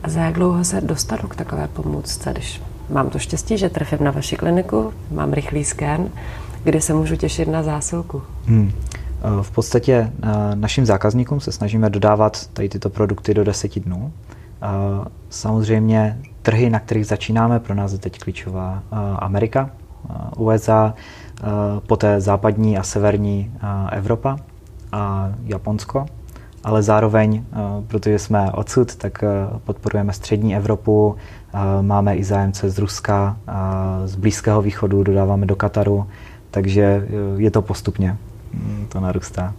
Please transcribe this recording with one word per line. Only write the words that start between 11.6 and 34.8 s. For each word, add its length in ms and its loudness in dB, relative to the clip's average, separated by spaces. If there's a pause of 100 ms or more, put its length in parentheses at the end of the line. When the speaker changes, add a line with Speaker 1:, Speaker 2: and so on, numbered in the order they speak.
Speaker 2:
dodávat 640 4
tady 160 -2
tyto 200 -4
produkty 440 0
do 100 4
deseti 360 -2
dnů. 320 -4 (500)
Eh, 40 -8 (640)
samozřejmě 880 2 (240)
trhy, 280 4
na 100 4
kterých 280 0
začínáme, 520 2
pro 160 -4
nás 160 0
je 60 -4
teď 220 -8
klíčová, 720 -6
eh, 40 -6 (240)
Amerika, 500 0 (400)
eh, 40 -8 (240)
U 120 2
S 200 4
A, 240 6
eh, 520 -14 (420)
poté 340 4
západní 560 2
a 60 -2
severní, 720 0
eh, 420 -4
Evropa 400 -2 (540)
a 380 -2 (160)
Japonsko. 600 -4 (580)
Ale 200 2
zároveň, 600 4 (100)
eh, 40 -6 (300)
protože 320 2
jsme 320 0
odsud, 440 0
tak, 280 -6
eh, 40 2 (360)
podporujeme 500 -2
střední 420 0
Evropu, 600 4 (380)
eh, 40 -4 (240)
máme 340 4
i 80 0
zájemce 460 0
z 80 -2
Ruska, 600 0 (100)
eh, 40 -10 (560)
z 80 -6
Blízkého 460 2
východu, 420 2